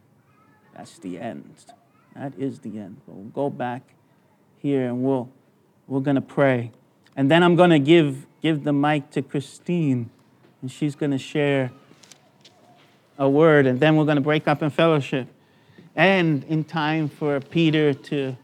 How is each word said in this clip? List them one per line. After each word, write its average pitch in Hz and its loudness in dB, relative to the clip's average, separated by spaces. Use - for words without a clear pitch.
that's - -20
the 87 -12
end. 85 -12
That 127 -12
is 127 -8
the 107 -14
end. 98 -16
But 87 -20
we'll 101 -18
go 143 -6
back 127 -10
here 135 -2
and 123 -4
we'll, 131 -2
we're 135 -4
gonna 135 0
pray. 127 0
And 139 2
then 170 6
I'm 175 6
gonna 165 6
give, 143 4
give 156 -2
the 147 -2
mic 143 0
to - -4
Christine, 139 -4
and 127 -12
she's 147 -6
gonna 143 -4
share 139 -2
a 139 0
word, 147 6
and 127 0
then 156 4
we're 151 2
gonna 147 0
break 151 -2
up 151 0
in 160 -2
fellowship. 147 0
And 165 2
in 156 -4
time 156 -4
for 143 -4
Peter 156 0
to 135 -6